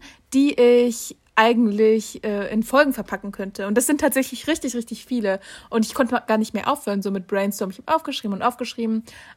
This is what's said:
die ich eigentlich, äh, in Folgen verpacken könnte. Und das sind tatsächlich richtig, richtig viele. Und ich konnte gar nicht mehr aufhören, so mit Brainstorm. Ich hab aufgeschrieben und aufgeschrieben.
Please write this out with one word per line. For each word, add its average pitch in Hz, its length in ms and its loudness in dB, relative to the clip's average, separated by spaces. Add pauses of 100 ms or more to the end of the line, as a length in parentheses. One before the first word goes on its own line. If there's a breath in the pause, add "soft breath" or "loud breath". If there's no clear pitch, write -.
(340 loud breath)
die 277 260 4
ich 240 580 4 (180)
eigentlich, 220 880 2
äh, 202 260 -4
in 220 100 0
Folgen 269 320 2
verpacken 202 380 -8
könnte. 196 340 -8
Und 208 100 -4
das 254 120 2
sind 294 140 0
tatsächlich 269 460 0
richtig, 294 280 -2
richtig 233 300 -8
viele. 202 340 -2 (300 loud breath)
Und 226 160 2
ich - 80 -6
konnte 240 340 0
gar 220 100 2
nicht 214 160 -2
mehr - 160 -2
aufhören, 208 320 -2
so 202 80 -4
mit 196 160 -4
Brainstorm. 196 460 -2
Ich - 80 -16
hab - 160 0
aufgeschrieben 269 400 -4
und - 80 -4
aufgeschrieben. 226 600 -2 (340 loud breath)